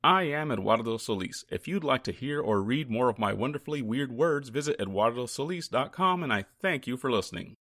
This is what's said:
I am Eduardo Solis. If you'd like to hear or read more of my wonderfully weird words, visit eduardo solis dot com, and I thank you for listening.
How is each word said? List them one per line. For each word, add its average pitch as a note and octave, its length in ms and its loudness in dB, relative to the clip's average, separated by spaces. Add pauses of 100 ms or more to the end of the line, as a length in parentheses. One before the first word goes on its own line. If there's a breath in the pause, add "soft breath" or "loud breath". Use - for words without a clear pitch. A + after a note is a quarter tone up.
I F#3 200 6
am D3+ 280 -2
Eduardo A2+ 460 2
Solis. G2 520 -4
If - 180 -6
you'd F3 160 -2
like C3 200 2
to - 80 -4
hear C#3+ 280 -6
or G#2 220 2
read B2 300 -2
more B2 180 4
of G#2+ 80 0
my G#2 160 0
wonderfully C#3+ 480 -4
weird B2 300 -2
words, C#3+ 380 2
visit C#3+ 300 -2
eduardo G#2+ 460 2
solis D#3+ 420 -6
dot F3 240 0
com, F#3 300 2
and C#3 100 0
I G2+ 140 0 (160)
thank E3+ 240 0
you B2 100 -2
for C3 160 -2
listening. - 440 -2 (120)